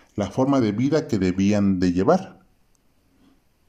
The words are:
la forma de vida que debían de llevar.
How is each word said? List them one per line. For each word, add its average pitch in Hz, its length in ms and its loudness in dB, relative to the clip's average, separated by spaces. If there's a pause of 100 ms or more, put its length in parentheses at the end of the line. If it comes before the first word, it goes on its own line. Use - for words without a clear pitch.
(160)
la 101 140 -4
forma 135 320 0
de 107 100 0
vida 143 360 -2
que 113 100 -2
debían 98 640 0
de 90 120 2
llevar. 107 480 0 (1300)